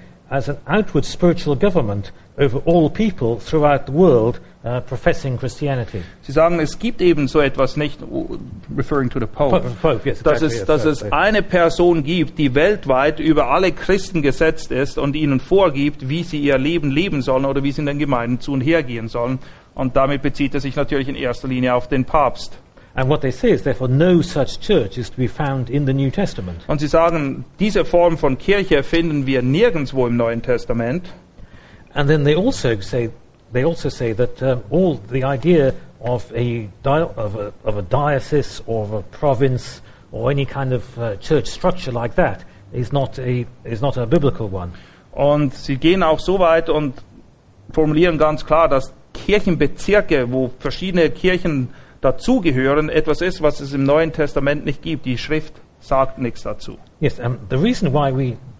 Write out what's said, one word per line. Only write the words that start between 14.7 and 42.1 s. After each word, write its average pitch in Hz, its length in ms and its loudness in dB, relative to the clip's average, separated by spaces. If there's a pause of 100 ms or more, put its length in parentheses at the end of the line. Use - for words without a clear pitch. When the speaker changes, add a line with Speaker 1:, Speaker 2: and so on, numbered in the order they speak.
Speaker 2:
ist 131 260 -2
und 139 180 0
ihnen 143 240 2
vorgibt, 143 720 2
wie 170 140 -2
sie 156 160 -6
ihr 143 200 2
Leben 151 320 0
leben 151 320 0
sollen 131 220 0
oder 139 180 0
wie 143 80 0
sie 151 100 -4
in 143 60 -2
den 143 120 -2
Gemeinden 123 400 0
zu 143 140 -6
und 135 80 0
her 160 220 2
gehen 117 240 -8
sollen. 123 320 -4 (340)
Und 131 220 -4
damit 139 260 2
bezieht 143 320 -2
er 139 60 -2
sich 131 160 -6
natürlich 139 340 0
in 139 60 -8
erster 123 320 -6
Linie 127 260 0
auf 123 140 0
den - 180 0
Papst. - 540 0 (340)
Speaker 1:
And 131 160 0
what 151 120 2
they 131 100 0
say - 200 0
is, 143 120 2
therefore, 127 260 -2
no 165 340 4
such - 360 -2
church 127 380 0
is 120 140 -8
to - 60 -12
be 123 100 0
found 135 420 -4
in 143 160 0
the 135 80 2
New 135 160 0
Testament. 95 580 -4
Speaker 2:
Und 151 140 -2
sie 151 60 0
sagen, 160 580 0 (140)
diese 185 260 2
Form 170 320 4
von 131 220 0
Kirche 190 440 2
finden 156 440 0
wir 135 160 2
nirgendwo 139 640 0
im 120 100 0
Neuen 117 240 0
Testament. 120 640 -2 (880)
Speaker 1:
And 143 160 0
then 151 160 4
they 151 100 4
also 156 460 0
say 117 300 -4 (400)
They 123 120 0
also 165 260 -2
say 117 240 -4
that, 98 300 -2
um, 127 260 0
all 170 260 2
the 123 280 -4
idea 139 500 2 (280)
of 120 340 -4
a 117 340 -2 (140)
di-, 147 320 2
of 104 200 -6
a, 104 180 -8 (100)
of 107 140 -2
a 101 40 -4
diocese 143 840 -2
or 113 180 -4
of 104 100 -6
a 104 80 -4
province 131 800 -2 (300)
or 117 200 -2
any 139 140 0
kind 131 280 -4
of, - 260 -6
uh, 113 180 -4
church - 300 0
structure 180 440 -2
like 117 240 -6